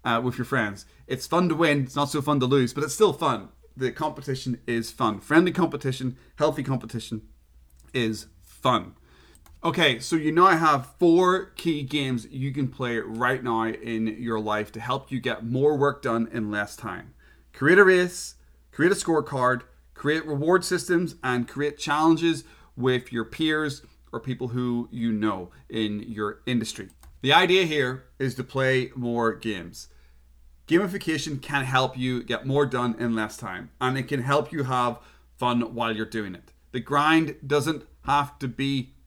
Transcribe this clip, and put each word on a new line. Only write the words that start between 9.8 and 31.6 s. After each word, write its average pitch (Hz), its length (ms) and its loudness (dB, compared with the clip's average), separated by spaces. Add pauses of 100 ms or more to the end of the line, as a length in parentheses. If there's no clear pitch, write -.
so - 160 -4
you 151 160 0
now 175 160 6
have 160 520 4
four 180 480 4 (100)
key 151 260 -2
games 131 480 -2
you 139 220 -4
can 135 160 -2
play 120 300 -4
right 123 440 -2
now 113 240 0
in 113 400 -4
your 113 320 -4
life 107 340 -4
to 110 80 -14
help 127 300 -6
you 127 100 -4
get 113 240 -4
more 135 320 2
work 139 260 0
done 113 300 0
in 107 180 -4
less 104 260 -4
time. 92 380 -14 (380)
Create 160 260 6
a 202 60 10
race, 180 520 2 (340)
create 170 220 2
a 190 40 2
scorecard, 131 680 0 (320)
create 156 320 -2
reward 156 380 2
systems, 175 600 -2
and 123 240 0
create 147 280 -4
challenges 156 680 2 (320)
with 127 360 0
your 113 120 -2
peers 156 580 -2 (300)
or 120 80 -8
people 131 280 -6
who 120 440 -2
you 117 200 -2
know 101 380 -2 (180)
in 107 380 -4
your 104 400 -6
industry. 110 420 -4 (320)
The 135 120 2
idea 185 320 6
here 135 400 -2 (160)
is 131 160 -2
to 127 80 -6
play 131 500 0
more 117 400 0
games. 90 540 -8 (800)
Gamification 160 720 0
can 139 220 -2